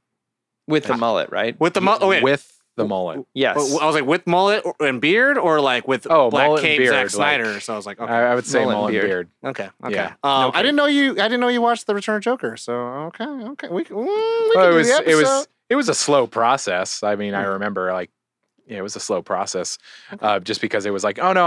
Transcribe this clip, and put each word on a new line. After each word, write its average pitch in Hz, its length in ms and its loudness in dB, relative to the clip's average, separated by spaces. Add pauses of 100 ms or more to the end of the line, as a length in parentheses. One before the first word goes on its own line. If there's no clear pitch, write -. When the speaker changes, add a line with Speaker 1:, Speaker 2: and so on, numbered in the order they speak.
(680)
Speaker 1:
With 151 180 0
the 160 100 -2
Speaker 2:
Ah. - 20 -4
Speaker 1:
mullet, 113 340 0
right? 110 300 -4
Speaker 2:
With 175 140 0
the 202 80 0
mu-, 190 80 2 (100)
okay. 190 220 2
Speaker 3:
With 135 340 0 (200)
the 113 100 0
mullet. 92 480 -6
Speaker 1:
Yes. 131 220 0
Speaker 2:
But 147 260 0
I 151 40 2
was 156 80 2
like, 147 120 0
"With 170 200 0
mullet 190 380 2
or, 170 160 -6
and 131 200 -2
beard, 233 360 2
or, 160 240 2
like, 127 260 0
with 131 220 -2
Speaker 3:
Oh, 147 220 6
Speaker 2:
black 139 160 2
Speaker 3:
mullet 151 140 4
and 165 80 0
Speaker 2:
cape 151 100 2
Speaker 3:
beard, 127 120 4
Speaker 2:
Zack 131 140 2
Speaker 3:
like, - 60 -4
Speaker 2:
Snyder?" 110 500 -2
So 113 140 -8
I - 20 -6
was 101 100 -10
like, 101 140 -14
"Okay." 117 100 -6
Speaker 3:
I, 117 220 2
I - 20 2
would 123 120 -2
say 127 140 0
Speaker 1:
Mullet 127 120 0
and 107 80 0
Speaker 3:
mullet 104 140 -2
and 98 80 0
Speaker 1:
beard. 90 260 -2 (140)
Speaker 3:
beard. 131 160 -8
Speaker 2:
Okay. 98 100 -8 (160)
Okay. 123 100 -6
Speaker 3:
Yeah. 85 280 -6
Speaker 2:
Um, 135 240 2
Speaker 1:
Okay. 127 120 0
Speaker 2:
I 190 40 2
didn't 285 140 2
know 285 100 2
you, 285 260 2
I - 20 -4 (140)
didn't 247 120 -2
know 247 80 0
you 247 120 0
watched 233 260 0
The 208 80 0
Return 214 220 -2
of 202 60 -4
Joker. 214 340 -4
So, - 180 -8
okay. 135 500 -8
Okay. 269 440 -12
We, 294 160 -4
mm, - 120 -20
we 220 100 -6
Speaker 3:
Well, 440 480 0
Speaker 2:
can 185 100 6
Speaker 3:
it 175 60 6
Speaker 2:
do 170 60 6
Speaker 3:
was, 233 120 4
Speaker 2:
the 262 220 2
Speaker 3:
it 156 40 6
was, 156 140 4
Speaker 2:
episode. 269 180 0 (220)
Speaker 3:
it 247 80 2
was 277 140 0
a 139 40 2
slow 139 320 2
process. 113 760 0
I 104 140 0
mean, 101 180 -4
I 98 100 -2
Speaker 2:
Hmm. 98 60 -2
Speaker 3:
remember, 98 420 -4
like, 90 160 -4 (580)
yeah, 107 120 -12
it 92 40 -6
was 101 140 -10
a 101 40 -12
slow 95 200 -4
process, 92 560 -4 (360)
Speaker 2:
Okay. 202 120 -10
Speaker 3:
uh, 107 140 2
just 101 240 -6
because 107 240 -2
it 104 60 -2
was 95 120 -4
like, 101 140 -2
"Oh, 180 160 2
no, 180 120 4